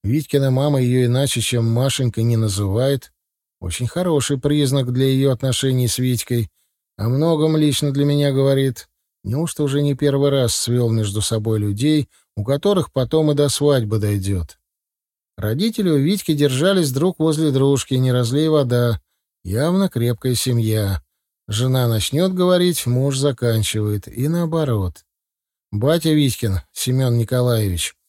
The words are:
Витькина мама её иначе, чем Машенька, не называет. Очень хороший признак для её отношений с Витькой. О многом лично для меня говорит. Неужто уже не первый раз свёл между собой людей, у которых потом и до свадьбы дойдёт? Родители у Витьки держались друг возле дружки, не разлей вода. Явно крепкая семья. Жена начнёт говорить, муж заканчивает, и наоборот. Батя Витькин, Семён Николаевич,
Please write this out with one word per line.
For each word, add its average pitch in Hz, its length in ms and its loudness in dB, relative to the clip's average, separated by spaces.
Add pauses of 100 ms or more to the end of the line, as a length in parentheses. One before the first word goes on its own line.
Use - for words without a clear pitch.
Витькина 139 480 0
мама 135 300 2
её 123 260 2
иначе, 127 340 0
чем 113 300 0
Машенька, 123 520 0
не 117 140 2
называет. 110 760 -2 (480)
Очень 90 260 -6
хороший 151 520 -2
признак 139 540 0
для 131 140 2
её 135 260 2
отношений 127 560 0
с - 100 -4
Витькой. 123 520 -2 (460)
О 107 120 -4
многом 156 480 2
лично 147 360 0
для 139 120 0
меня 143 280 2
говорит. 135 560 0 (360)
Неужто 147 380 -4
уже 143 200 0
не 143 120 0
первый 139 360 0
раз 135 240 0
свёл 120 360 0
между 107 300 -2
собой 110 380 -2
людей, 123 500 0 (280)
у 104 80 -4
которых 151 480 0
потом 151 380 0
и 147 40 2
до 143 160 2
свадьбы 123 480 0
дойдёт? 98 600 -2 (800)
Родители 185 480 -2
у 156 80 2
Витьки 165 380 0
держались 147 580 2
друг 160 260 0
возле 156 320 2
дружки, 135 440 0
не 127 180 2
разлей 127 360 0
вода. 123 520 2 (420)
Явно 165 460 0
крепкая 120 460 -2
семья. 110 680 0 (460)
Жена 123 400 0
начнёт 139 460 0
говорить, 180 500 2
муж 131 320 0
заканчивает, 110 880 -2
и 123 220 -6
наоборот. 156 760 -2 (680)
Батя 151 380 0
Витькин, 120 500 0 (120)
Семён 127 440 0
Николаевич, 113 800 0 (140)